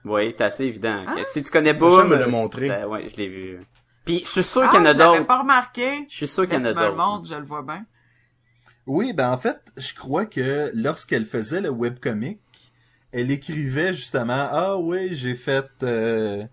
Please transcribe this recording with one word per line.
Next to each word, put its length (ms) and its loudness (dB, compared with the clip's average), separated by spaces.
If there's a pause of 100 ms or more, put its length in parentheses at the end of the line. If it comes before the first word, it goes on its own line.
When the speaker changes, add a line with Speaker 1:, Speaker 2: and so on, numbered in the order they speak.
Speaker 1:
Oui, 320 0
c'est 80 2
assez 200 -2
évident. 420 -4
Speaker 2:
Hein ? 100 -6 (160)
Speaker 1:
Si 100 -4
tu 80 -12
connais 280 4
Speaker 3:
Sacha 60 4
Speaker 1:
Boom, 240 10
Speaker 3:
me 80 6
l'a 100 2
Speaker 1:
euh, 40 2
Speaker 3:
montré. 380 -2
Speaker 1:
c'est, 160 -4
ouais, 260 -8
je 80 -18
l'ai 100 -4
vu. 320 -12 (460)
Puis 180 -2
je 60 -10
suis 120 0
sûr 220 2
Speaker 2:
Ah, 40 4
Speaker 1:
qu'il 100 8
y 40 8
en 40 6
a 60 8
Speaker 2:
je 60 4
l'avais 200 8
Speaker 1:
d'autres. 80 0
Speaker 2:
pas 140 4
remarqué. 680 0
Speaker 1:
Je 80 -20
suis 120 -6
sûr 160 0
qu'il 100 -2
y 20 2
en 40 -2
Speaker 2:
Mais 80 -2
Speaker 1:
a 40 2
Speaker 2:
tu 60 -4
me 40 0
le 60 4
Speaker 1:
d'autres. 100 -2
Speaker 2:
montres, 300 -2
je 60 -12
le 100 -10
vois 180 -10
bien. 220 -12 (1040)
Speaker 4:
Oui, 260 0
ben 200 0
en 60 0
fait, 220 -4 (160)
je 180 -10
crois 320 -4
que 480 -4
lorsqu'elle 520 -2
faisait 340 -4
le 100 -4
webcomic, 680 -6 (720)
elle 180 -2
écrivait 640 -4
justement, « 560 -4
Ah 280 -2
oui, 360 -4
j'ai 200 -4
fait, 320 -2 (160)
euh, 720 -2